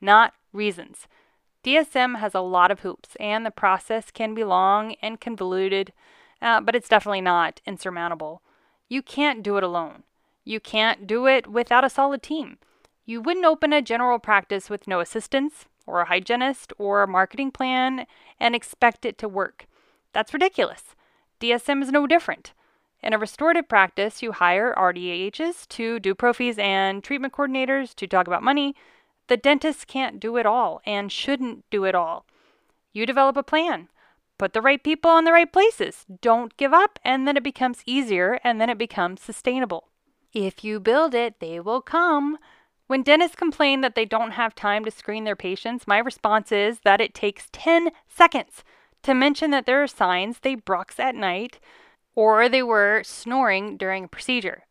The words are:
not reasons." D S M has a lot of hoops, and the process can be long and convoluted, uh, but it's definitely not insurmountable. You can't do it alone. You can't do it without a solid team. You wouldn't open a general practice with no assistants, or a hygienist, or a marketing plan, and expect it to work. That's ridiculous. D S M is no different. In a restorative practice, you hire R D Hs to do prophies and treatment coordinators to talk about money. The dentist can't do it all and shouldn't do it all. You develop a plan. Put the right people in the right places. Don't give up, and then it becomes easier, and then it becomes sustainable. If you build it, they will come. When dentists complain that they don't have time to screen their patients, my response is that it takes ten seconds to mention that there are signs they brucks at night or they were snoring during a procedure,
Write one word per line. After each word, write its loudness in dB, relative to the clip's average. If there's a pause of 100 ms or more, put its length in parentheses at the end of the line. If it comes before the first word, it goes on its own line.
not 6 (180)
reasons." -8 (560)
D 2
S 0
M 0
has -6
a 0
lot 4
of -6
hoops, -14
and -4
the -8
process -2
can -8
be -6
long 2
and -8
convoluted, -4 (500)
uh, 2
but -2
it's -4
definitely 0
not 0
insurmountable. -10 (460)
You -6
can't -4
do -2
it 0
alone. -6 (420)
You -8
can't -2
do 0
it 2
without 2
a 0
solid -2
team. -10 (460)
You -10
wouldn't 0
open 2
a 2
general 0
practice 0
with -10
no -2
assistants, -6 (200)
or 0
a 0
hygienist, -2
or 0
a 0
marketing -2
plan, -4 (320)
and 0
expect 0
it -8
to -10
work. -6 (460)
That's -4
ridiculous. -2 (440)
D -2
S 0
M 0
is -4
no 2
different. 0 (480)
In -4
a 0
restorative -2
practice, 0
you -8
hire 0
R 2
D -6
Hs -8
to -6
do -2
prophies -2
and 0
treatment -8
coordinators -4
to -10
talk 0
about -4
money. 0 (540)
The 2
dentist 0
can't -8
do -4
it 0
all 0
and -6
shouldn't -6
do -2
it 0
all. -2 (640)
You -4
develop 2
a -4
plan. -2 (480)
Put -4
the -2
right 4
people 4
in 4
the 4
right 6
places. 0 (160)
Don't 0
give 0
up, 4
and 0
then 0
it -6
becomes -4
easier, 0
and 0
then 2
it -2
becomes -4
sustainable. -4 (460)
If -6
you -6
build 2
it, -2
they -10
will -4
come. 0 (520)
When -2
dentists 4
complain 0
that -2
they -2
don't -2
have -4
time -2
to -8
screen -10
their -2
patients, -8
my 2
response -2
is 0
that 6
it -2
takes -6
ten 2 (180)
seconds 2 (380)
to 0
mention 2
that 0
there 2
are 0
signs 0
they -2
brucks -6
at -2
night -6 (540)
or 6
they 2
were 2
snoring -4
during -6
a -18
procedure, -6